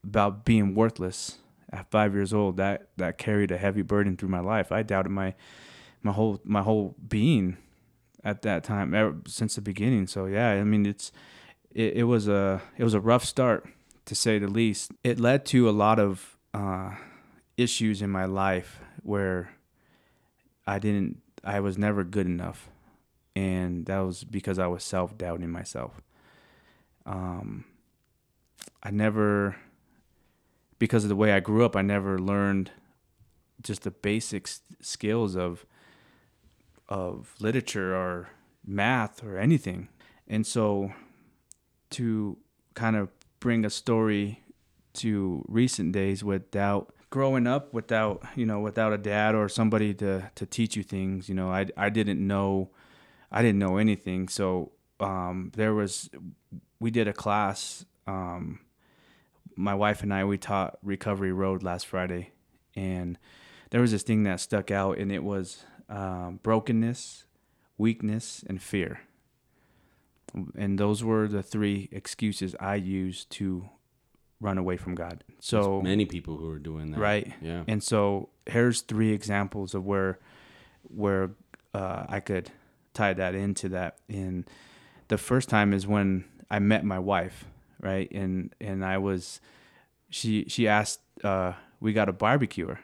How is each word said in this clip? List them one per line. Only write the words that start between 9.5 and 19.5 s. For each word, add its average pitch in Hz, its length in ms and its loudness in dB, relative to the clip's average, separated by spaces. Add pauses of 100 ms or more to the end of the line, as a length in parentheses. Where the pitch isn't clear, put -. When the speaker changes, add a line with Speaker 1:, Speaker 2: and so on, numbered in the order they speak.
Speaker 1:
the 107 40 -6
beginning. 101 460 0
So 95 200 -6
yeah, 107 240 2
I 101 140 2
mean, 104 220 4
it's, - 240 -4 (640)
it, 110 260 0
it 120 60 4
was 113 240 4
a, 98 340 2 (160)
it 123 60 2
was 113 100 4
a 101 60 4
rough 117 240 4
start, 123 420 2 (380)
to - 100 -10
say 107 240 2
the 101 100 0
least. 107 440 0 (100)
It 120 160 0
led 127 280 4
to 123 220 8
a 104 40 6
lot 107 260 6
of, 98 400 0 (160)
uh, 95 380 -4 (640)
issues 110 440 0
in 101 100 -2
my 95 160 0
life 95 540 0 (220)
where 92 480 -2 (1160)